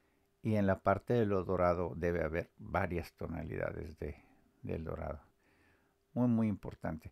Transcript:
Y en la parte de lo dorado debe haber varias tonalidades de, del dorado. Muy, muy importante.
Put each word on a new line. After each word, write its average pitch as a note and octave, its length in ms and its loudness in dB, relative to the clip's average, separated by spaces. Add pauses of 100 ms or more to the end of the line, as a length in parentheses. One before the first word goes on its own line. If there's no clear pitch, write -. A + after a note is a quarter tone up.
(420)
Y G#2+ 120 2
en G#2 120 4
la F#2 140 4
parte G2 340 2
de A#2 120 4
lo G2 180 2
dorado F2+ 520 2
debe E2+ 260 0
haber D#2 360 -2
varias E2 560 -2
tonalidades E2 840 -6
de, D#2 160 -8 (480)
del F2 220 -6
dorado. - 360 -8 (920)
Muy, B2 140 2
muy A2+ 180 4
importante. - 640 -6